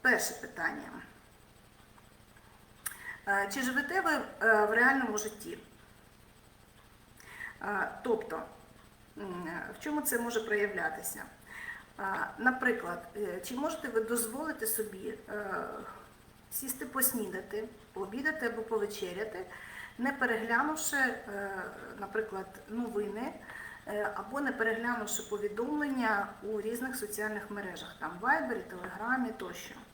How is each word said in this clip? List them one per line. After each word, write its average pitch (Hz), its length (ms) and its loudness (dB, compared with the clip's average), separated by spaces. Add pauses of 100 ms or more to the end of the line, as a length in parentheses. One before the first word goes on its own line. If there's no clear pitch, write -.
перше - 320 4
питання. - 560 -4 (2500)
Е, 202 260 4
чи 277 80 0
живете 277 400 2
ви, 330 100 4
е, 220 540 6
в 208 60 4
реальному 240 460 6
житті? - 400 -4 (2000)
Е, 202 300 0 (120)
тобто, 214 400 0 (760)
м, 180 320 -6 (300)
в - 40 -12
чому 294 180 2
це 254 180 2
може 240 200 0
проявлятися? 202 840 0 (760)
Е, 196 40 -2 (340)
наприклад, 240 760 2
е, 190 300 -2
чи 247 100 -4
можете 302 320 -2
ви 226 140 4
дозволити 220 680 0
собі, 202 460 -2 (160)
е, 208 160 -4 (1040)
сісти 269 340 -4
поснідати, 220 840 0 (260)
пообідати 247 520 0
або 220 160 0
повечеряти, 214 840 -2 (520)
не 262 140 2
переглянувши, 247 840 2
е, 202 540 0 (480)
наприклад, 190 460 -2 (240)
новини, 214 640 0 (540)
е, 208 280 0
або 233 260 -2
не 262 100 4
переглянувши 226 720 2
повідомлення 220 1040 2 (160)
у 208 180 -2
різних 240 340 -2
соціальних 208 560 -2
мережах, 196 480 -6
там, 156 120 -4 (100)
Вайбері, 247 380 6
Телеграмі 220 720 0
тощо? - 440 -8 (180)